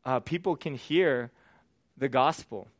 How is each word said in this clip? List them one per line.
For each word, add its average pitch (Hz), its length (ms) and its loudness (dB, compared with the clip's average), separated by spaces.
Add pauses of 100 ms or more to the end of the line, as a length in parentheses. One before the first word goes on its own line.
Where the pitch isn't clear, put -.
uh, 131 140 0
people 170 380 -2
can 147 180 -6
hear 131 560 0 (680)
the 135 120 -2
gospel? 127 580 0 (140)